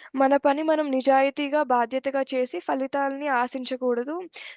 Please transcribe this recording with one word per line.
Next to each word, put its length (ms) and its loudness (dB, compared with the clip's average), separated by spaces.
"మన 220 4
పని 260 2
మనం 280 2
నిజాయితీగా, 720 2
బాధ్యతగా 580 0
చేసి 380 -2
ఫలితాలని 680 -4
ఆశించకూడదు. 920 -2